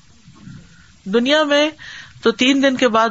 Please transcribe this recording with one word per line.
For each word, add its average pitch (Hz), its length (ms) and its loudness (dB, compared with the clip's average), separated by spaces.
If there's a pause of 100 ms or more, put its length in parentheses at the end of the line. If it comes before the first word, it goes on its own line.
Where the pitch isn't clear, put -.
(1080)
دنیا 254 360 2
میں 285 200 2 (560)
تو 233 160 2
تین 262 260 2
دن 269 120 2
کے 254 140 0
بعد 220 220 2